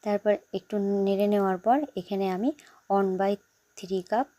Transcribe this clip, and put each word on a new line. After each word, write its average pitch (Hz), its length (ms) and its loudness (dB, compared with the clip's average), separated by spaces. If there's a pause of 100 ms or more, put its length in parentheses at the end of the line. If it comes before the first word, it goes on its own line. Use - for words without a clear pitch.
তারপর 208 300 0 (200)
একটু 196 220 -8 (300)
নেড়ে 196 280 2
নেওয়ার 196 320 2
পর 240 120 4 (220)
এখানে 196 260 -4 (100)
আমি 220 140 0 (380)
ওয়ান 196 200 2 (100)
বাই 196 160 0 (440)
থ্রি 190 220 -4 (100)
কাপ 240 180 0 (120)